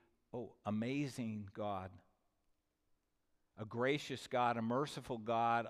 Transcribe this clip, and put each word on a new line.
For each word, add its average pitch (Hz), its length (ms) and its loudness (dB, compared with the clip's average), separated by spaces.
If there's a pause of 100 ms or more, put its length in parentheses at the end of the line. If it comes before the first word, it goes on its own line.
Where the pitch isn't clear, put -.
(340)
oh, 120 200 -6 (120)
amazing 113 880 -2
God. 98 380 -4 (1700)
A 110 60 -6
gracious 127 600 0
God, 120 300 4
a 117 40 0
merciful 127 560 0
God, 117 520 2